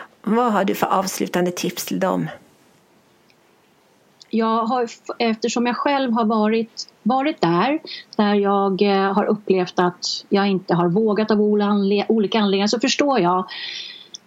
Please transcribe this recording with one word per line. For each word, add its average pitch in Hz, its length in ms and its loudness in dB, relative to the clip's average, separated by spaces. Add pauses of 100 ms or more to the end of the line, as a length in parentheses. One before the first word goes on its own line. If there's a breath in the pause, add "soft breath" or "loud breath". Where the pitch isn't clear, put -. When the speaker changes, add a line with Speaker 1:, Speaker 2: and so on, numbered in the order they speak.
(220 loud breath)
Speaker 1:
Vad 226 300 0
har 196 120 2
du 202 100 0
för - 120 -2
avslutande 190 640 -2
tips - 360 -8
till 185 140 -6
dem? 180 280 -2 (2000)
Speaker 2:
Jag 226 360 0
har, 240 220 -2 (300)
eftersom 233 480 -2
jag 240 100 -2
själv 269 360 0
har 233 120 2
varit, 220 640 0 (140)
varit 269 380 0
där, 190 380 2 (380 loud breath)
där 208 180 2
jag, 196 480 2
eh, 196 300 2
har 196 120 2
upplevt 190 540 0
att - 500 -2
jag 202 200 2
inte 185 260 0
har 175 140 2
vågat 214 420 0
av 208 100 4
ola-, 208 240 2
anle-, 202 440 2
olika 226 320 0
anledningar, 196 260 2
så 226 140 0
förstår 269 400 0
jag, 175 180 2 (880 loud breath)